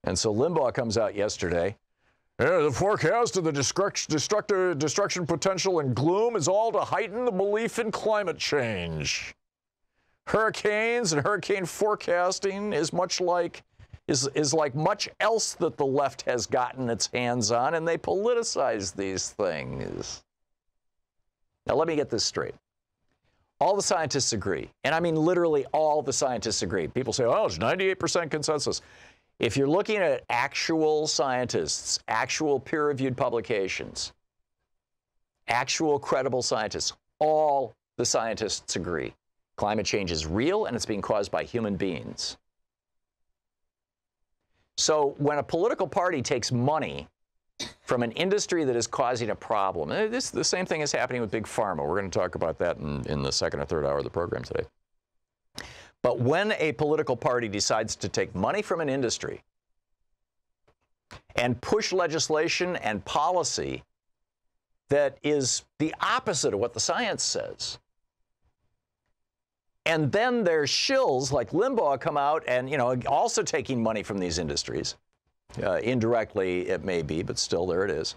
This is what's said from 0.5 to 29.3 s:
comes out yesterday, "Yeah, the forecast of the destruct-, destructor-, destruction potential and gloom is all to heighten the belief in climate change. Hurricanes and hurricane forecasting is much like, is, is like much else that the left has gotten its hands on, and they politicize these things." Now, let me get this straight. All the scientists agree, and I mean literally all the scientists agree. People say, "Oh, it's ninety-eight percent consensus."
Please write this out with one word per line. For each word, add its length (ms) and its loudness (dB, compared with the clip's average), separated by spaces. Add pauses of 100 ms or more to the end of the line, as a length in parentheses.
comes 240 -2
out 180 0
yesterday, 600 0 (600)
"Yeah, 220 4
the 140 2
forecast 640 2
of 80 0
the 80 0
destruct-, 540 -2
destructor-, 680 2
destruction 520 0
potential 540 2
and 160 0
gloom 400 2
is 140 2
all 240 2
to 80 2
heighten 420 -2
the 80 2
belief 480 0
in 100 -2
climate 480 -2
change. 960 -2 (960)
Hurricanes 840 0
and 120 0
hurricane 400 0
forecasting 1080 0
is 180 0
much 300 -2
like, 420 0 (460)
is, 260 0
is 180 2
like 220 2
much 320 0 (140)
else 320 2
that 240 -2
the 80 2
left 380 0
has 240 0
gotten 420 0
its 180 0
hands 460 0
on, 220 2
and 120 0
they 100 0
politicize 960 0
these 360 -4
things." 920 -4 (1400)
Now, 100 0
let 120 4
me 80 0
get 140 0
this 160 0
straight. 300 -4 (1080)
All 160 4
the 40 0
scientists 520 0
agree, 360 -2 (140)
and 100 2
I 60 2
mean 160 0
literally 520 4
all 340 2
the 100 -4
scientists 500 0
agree. 280 -2
People 240 -2
say, 100 2
"Oh, 220 4
it's 120 -2
ninety-eight 440 0
percent 280 0
consensus." 520 -2 (580)